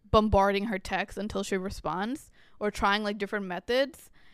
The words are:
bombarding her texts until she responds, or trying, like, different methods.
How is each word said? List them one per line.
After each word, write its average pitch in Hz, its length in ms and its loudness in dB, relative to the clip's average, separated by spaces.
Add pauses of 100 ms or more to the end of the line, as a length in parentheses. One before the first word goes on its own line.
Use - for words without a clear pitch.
bombarding 202 560 4
her 208 140 -4
texts 190 380 -4
until 196 260 -4
she 202 120 -2
responds, 190 720 -6 (300)
or 208 100 0
trying, 208 320 2
like, 208 160 -2
different 202 280 -4
methods. 240 640 -2 (240)